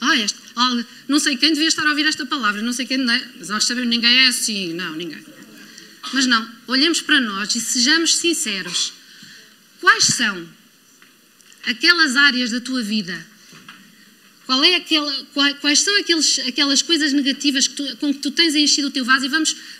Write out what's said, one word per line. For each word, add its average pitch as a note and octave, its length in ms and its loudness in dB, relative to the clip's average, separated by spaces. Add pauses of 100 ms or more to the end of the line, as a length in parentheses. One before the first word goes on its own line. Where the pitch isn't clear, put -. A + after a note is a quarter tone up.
ah, D4 160 2
este, G#3 220 -2 (180)
ah, A#3+ 280 0 (240)
não C#4+ 100 2
sei D4 180 0
quem D4 160 2
devia D#4 160 0
estar D#4 180 -2
a D4+ 40 4
ouvir D4 160 0
esta D#4 200 -2
palavra, G#3+ 340 -2
não A#3+ 120 -2
sei B3 140 -6
quem, C4+ 120 -2
não B3 140 0
é? B3+ 120 -2 (140)
Mas E3 100 -14
nós G#3 160 -2
sabemos, B3 240 -2
ninguém A#3+ 360 4
é - 20 6
assim, G3+ 480 -2
não, E3+ 220 -8
ninguém. - 280 -12 (880)
Mas C4 140 0
não, A3+ 200 2 (200)
olhemos C#4 340 2
para C#4+ 200 2
nós G#3 340 -2
e A#3+ 60 -2
sejamos D4+ 560 2
sinceros. G3 760 -2 (880)
Quais G4+ 240 4
são G3 420 -2 (1200)
aquelas D#4 500 2
áreas B3 340 4
da A#3+ 100 -4
tua B3+ 220 -4
vida? F#3 500 -6 (1200)
Qual C4 120 2
é F4+ 120 4
aquela, D4+ 340 -2 (220)
qua-, C#4 220 2
quais C#4+ 260 2
são G4+ 180 0
aqueles, E4 420 0
aquelas C#4 420 0
coisas D#4 300 2
negativas C#4 560 0
que - 60 -16
tu, C4+ 220 -8
com D4 160 -2
que C#4 80 -6
tu D4 100 -4
tens E4 240 0
enchido D4 340 0
o - 20 -6
teu C4 140 -4
vaso? C4 200 2
E C#4 40 -4
vamos, D#4 280 0 (240)